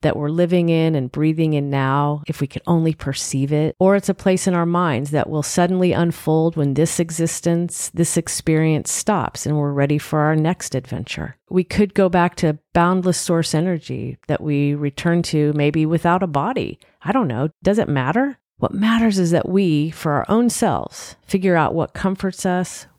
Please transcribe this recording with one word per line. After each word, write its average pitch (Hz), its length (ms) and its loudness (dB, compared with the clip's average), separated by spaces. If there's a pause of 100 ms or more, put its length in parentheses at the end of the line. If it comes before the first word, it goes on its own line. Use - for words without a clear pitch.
that 151 140 0
we're 147 140 -4
living 170 380 2
in 160 280 2
and 127 160 -4
breathing 156 400 0
in 143 180 -2
now, 143 560 0
if - 140 -8
we 139 80 -2
could - 180 -12
only 165 260 2
perceive 139 600 -4
it, 156 260 0
or 190 160 6
it's 196 140 0
a 190 60 0
place 185 340 0
in 180 60 2
our 170 120 0
minds 156 460 0
that 147 180 0
will 151 120 -2
suddenly 180 500 2
unfold 165 640 0
when 143 180 0
this 156 240 0
existence, 170 960 -2
this 170 220 0
experience 160 720 0
stops - 560 -2
and 147 100 0
we're 143 160 0
ready 143 260 2
for 151 220 -2
our 151 140 2
next 156 400 -2
adventure. - 640 -8 (120)
We 180 140 0
could 196 320 0
go 190 140 4
back 175 280 2
to 151 220 0 (140)
boundless 180 460 2
source 165 360 0
energy 156 720 -4
that - 140 -2
we 143 340 0
return 147 500 0
to 151 280 0
maybe 151 340 2
without 170 380 0
a 180 40 -2
body. 151 520 -4 (220)
I - 100 -2
don't 240 160 2
know. 131 220 -2 (120)
Does 208 160 2
it - 100 0
matter? 170 500 0 (200)
What - 160 -2
matters 220 460 2
is 170 100 2
that 170 180 2
we, 165 420 2
for 156 220 -4
our 143 160 0
own 233 220 2
selves, - 680 -4 (100)
figure 185 300 2
out 151 180 2
what 160 200 -4
comforts 190 500 -4
us, 180 420 -2 (120)